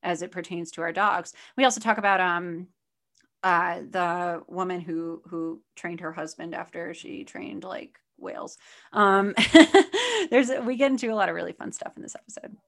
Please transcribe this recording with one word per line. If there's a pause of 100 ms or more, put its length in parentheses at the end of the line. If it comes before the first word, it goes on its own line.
as
it
pertains
to
our
dogs. (240)
We
also
talk
about,
um, (720)
uh, (100)
the
woman
who,
who (160)
trained
her
husband
after
she
trained,
like, (200)
whales. (360)
Um, (480)
<laughs>
there's, (140)
we
get
into
a
lot
of
really
fun
stuff
in
this
episode. (120)